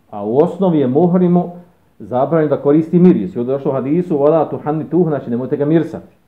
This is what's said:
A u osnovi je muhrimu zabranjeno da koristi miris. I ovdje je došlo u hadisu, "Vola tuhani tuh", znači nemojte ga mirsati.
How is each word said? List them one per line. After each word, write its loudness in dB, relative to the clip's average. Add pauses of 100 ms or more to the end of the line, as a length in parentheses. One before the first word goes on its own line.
(120)
A -10
u 0
osnovi 2
je 2
muhrimu 2 (480)
zabranjeno 0
da -6
koristi 2
miris. 4
I -6
ovdje -4
je -2
došlo -4
u -2
hadisu, -2
"Vola 2
tuhani -6
tuh", 2
znači -6
nemojte -4
ga -2
mirsati. -4 (120)